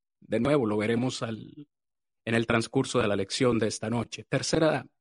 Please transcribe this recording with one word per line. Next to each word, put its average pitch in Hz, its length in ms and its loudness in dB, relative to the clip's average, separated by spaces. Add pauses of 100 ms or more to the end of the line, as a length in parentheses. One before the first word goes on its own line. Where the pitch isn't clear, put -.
(220)
De 110 180 -2
nuevo, 135 260 2
lo 104 120 0
veremos 117 460 0
al, 117 440 -10 (580)
en 117 100 0
el 117 120 2
transcurso 123 520 0
de 113 80 2
la 101 80 2
lección 117 440 0
de 110 80 2
esta 110 220 -4
noche. 117 400 -4
Tercera 151 580 0 (140)